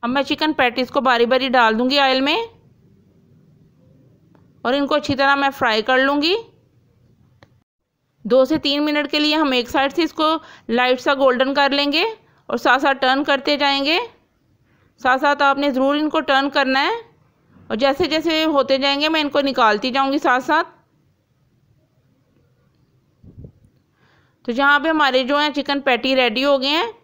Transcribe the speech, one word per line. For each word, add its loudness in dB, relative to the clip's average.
अब -4
मैं -2
चिकन -2
पैटीज 0
को 0
बारी 2
बारी 0
डाल 4
दूँगी 0
ऑयल 2
में -2
और 0
इनको -2
अच्छी -2
तरह 2
मैं 0
फ्राई -2
कर 0
लूँगी। 0
दो 4
से -2
तीन -2
मिनट -2
के -4
लिए 0
हम 0
एक -2
साइड 0
से -2
इसको -2
लाइट 0
सा 0
गोल्डन 2
कर 2
लेंगे 0
और -4
साथ 2
साथ 2
टर्न 0
करते 0
जाएंगे। 0
साथ 0
साथ 0
आपने 2
ज़रूर 0
इनको -2
टर्न 0
करना 0
है -2
और -6
जैसे 0
जैसे 0
होते 2
जाएंगे 0
मैं 0
इनको -2
निकालती 0
जाऊंगी -2
साथ 0
साथ। 0
तो -6
यहाँ 2
पे -2
हमारे 2
जो 0
हैं 0
चिकन -4
पैटी 0
रेडी 0
हो 2
गए -2
हैं। -2